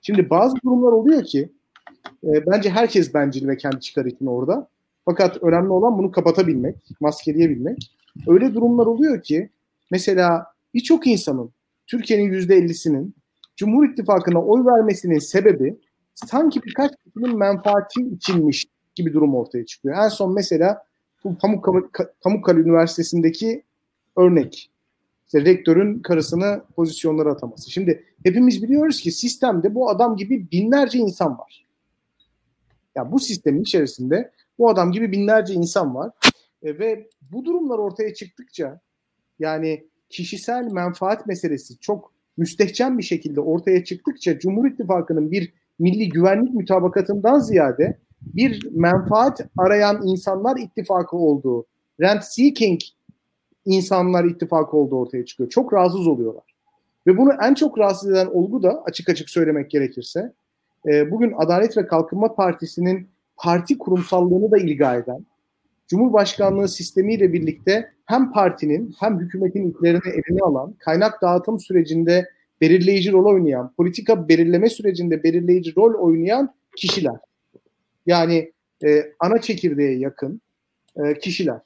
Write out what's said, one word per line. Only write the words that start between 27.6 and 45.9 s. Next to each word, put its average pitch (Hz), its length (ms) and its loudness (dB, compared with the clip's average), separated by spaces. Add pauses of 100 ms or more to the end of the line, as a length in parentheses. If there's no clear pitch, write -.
Şimdi 180 320 -2 (200)
hepimiz 208 400 2
biliyoruz 294 380 0
ki 170 100 -4
sistemde 208 640 -2
bu 247 140 0
adam 220 260 2
gibi 202 360 -4
binlerce 240 480 0
insan 180 380 -2
var. - 280 -20 (1300)
Ya 131 160 -8
bu 262 80 0
sistemin 165 420 -2
içerisinde 160 720 -2 (280)
bu 233 100 4
adam 180 220 2
gibi 214 200 -4
binlerce 202 420 0
insan 170 420 -2
var. 170 160 -8 (520)
E, 151 160 -10
ve 214 280 -6 (240)
bu 254 140 -12
durumlar 320 320 -6
ortaya 208 360 -6
çıktıkça, 160 640 -14 (600)
yani 156 460 -6 (240)
kişisel 226 640 -8
menfaat 185 560 -6
meselesi 165 520 -8
çok - 320 -8 (260)
müstehcen 208 600 -2
bir 202 60 -6
şekilde 147 380 -6
ortaya 175 420 0
çıktıkça 180 560 -6
Cumhur 202 280 -2
İttifakı'nın 170 640 -2
bir 180 220 -6 (260)
milli 185 300 0